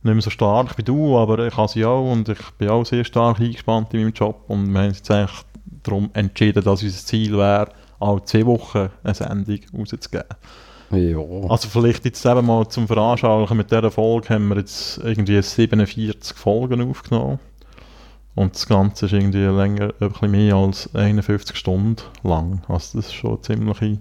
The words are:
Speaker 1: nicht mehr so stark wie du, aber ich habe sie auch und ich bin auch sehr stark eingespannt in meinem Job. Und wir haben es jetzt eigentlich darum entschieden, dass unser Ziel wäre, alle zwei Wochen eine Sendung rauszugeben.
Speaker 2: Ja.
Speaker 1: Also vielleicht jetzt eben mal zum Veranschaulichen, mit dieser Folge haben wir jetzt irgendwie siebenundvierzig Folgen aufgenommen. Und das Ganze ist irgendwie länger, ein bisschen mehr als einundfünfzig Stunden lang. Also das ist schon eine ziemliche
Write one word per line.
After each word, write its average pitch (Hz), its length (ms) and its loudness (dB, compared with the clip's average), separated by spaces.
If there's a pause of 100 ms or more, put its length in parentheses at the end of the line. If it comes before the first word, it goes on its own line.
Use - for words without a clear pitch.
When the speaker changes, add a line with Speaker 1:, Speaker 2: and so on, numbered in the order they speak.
Speaker 1:
nicht 113 100 4
mehr 110 80 4
so 104 80 -2
stark 113 480 0
wie 113 60 -6
du, 135 340 2
aber 113 300 2
ich 113 100 -6
habe 107 100 2
sie 107 180 -2
auch 127 260 0
und 113 180 0
ich 104 100 -4 (180)
bin 101 120 0
auch 117 160 2
sehr 120 180 0
stark 117 360 2
eingespannt 113 540 -2
in 113 100 0
meinem 110 100 0
Job. - 340 -2
Und 101 240 0
wir 98 100 2
haben 101 100 2
es 95 60 -6
jetzt - 140 -4
eigentlich 104 200 2 (540)
darum 101 280 -2
entschieden, 104 500 2
dass 98 200 2
unser 95 220 -8
Ziel 107 320 -2
wäre, 101 320 2 (300)
alle 101 260 0
zwei 110 200 2
Wochen 113 440 0 (140)
eine 104 100 -2
Sendung 101 460 -4 (180)
rauszugeben. - 500 -10 (640)
Speaker 2:
Ja. 87 260 2 (320)
Speaker 1:
Also 117 200 0
vielleicht 117 360 2
jetzt - 200 -4
eben 123 200 4
mal 113 220 2
zum 113 200 -4
Veranschaulichen, 110 720 2
mit 104 140 0
dieser 113 200 2
Folge 113 420 0
haben 107 160 2
wir 101 80 2
jetzt - 460 -8
irgendwie 104 380 2
siebenundvierzig 107 960 0
Folgen 123 440 0
aufgenommen. 131 580 -4 (960)
Und 98 180 0
das - 140 -8
Ganze 104 380 2
ist 95 80 0
irgendwie 98 320 2
länger, 101 540 0
ein 104 120 0
bisschen 101 200 -2
mehr 101 240 4
als 98 380 0
einundfünfzig 104 640 0
Stunden 98 400 0 (280)
lang. 85 440 -2
Also - 320 -4
das 107 80 -6
ist - 60 -14
schon 113 180 -6
eine 110 100 -6
ziemliche 107 600 -2